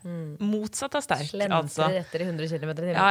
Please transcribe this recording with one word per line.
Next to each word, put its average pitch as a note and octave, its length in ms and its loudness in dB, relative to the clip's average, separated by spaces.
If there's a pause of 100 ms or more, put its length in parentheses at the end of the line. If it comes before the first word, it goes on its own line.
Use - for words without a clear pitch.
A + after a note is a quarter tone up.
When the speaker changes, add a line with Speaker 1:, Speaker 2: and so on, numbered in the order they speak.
Speaker 1:
Mm. D#3+ 320 -6
Speaker 2:
Motsatt G#3+ 560 -2
av C#4+ 80 0
sterk, D3 240 0
Speaker 1:
Slentrer G3 300 2
Speaker 2:
altså. D#3 340 2
Speaker 1:
etter E3+ 320 -2
i F#3 60 -2
hundre D#3+ 180 -4
kilometer D#3 380 -4
i F3 80 0
timen. F3+ 80 4
Speaker 2:
Ja, G3 100 8